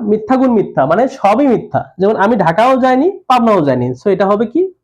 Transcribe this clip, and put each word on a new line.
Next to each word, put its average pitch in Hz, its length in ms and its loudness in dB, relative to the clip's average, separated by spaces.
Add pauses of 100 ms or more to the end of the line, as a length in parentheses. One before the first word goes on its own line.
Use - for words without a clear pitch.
(120)
মিথ্যা 220 260 -2
গুণ 254 140 0
মিথ্যা, 170 340 0
মানে 180 220 2
সবই 247 400 0
মিথ্যা। 139 340 -2 (180)
যেমন 202 160 2
আমি 214 200 0
ঢাকাও 196 420 2
যাইনি, 262 300 2 (200)
পাবনাও 226 340 2
যাইনি, 123 320 -2
so 127 160 -10
এটা 190 160 0
হবে 208 200 0
কি? 320 160 -2 (220)